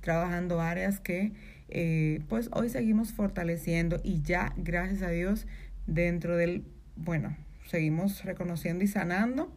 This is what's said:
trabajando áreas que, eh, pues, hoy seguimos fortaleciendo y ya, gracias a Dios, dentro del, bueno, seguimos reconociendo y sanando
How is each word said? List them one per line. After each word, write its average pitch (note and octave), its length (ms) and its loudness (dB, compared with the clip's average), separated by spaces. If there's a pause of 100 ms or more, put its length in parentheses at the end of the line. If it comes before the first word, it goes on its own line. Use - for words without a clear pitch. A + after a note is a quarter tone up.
trabajando F3 600 0
áreas F#3 400 0
que, G3 320 -2 (360)
eh, D#3 600 2
pues, A3+ 240 0
hoy A#3+ 180 2
seguimos A3+ 420 2
fortaleciendo E3+ 920 0
y E3+ 200 2
ya, F3 340 2
gracias F3+ 460 0
a F3 80 0
Dios, F3+ 360 0 (400)
dentro E3+ 500 2
del, E3+ 280 2 (320)
bueno, D#3+ 400 -2 (300)
seguimos E3 580 0
reconociendo F3 600 -2
y - 20 6
sanando G#3+ 720 0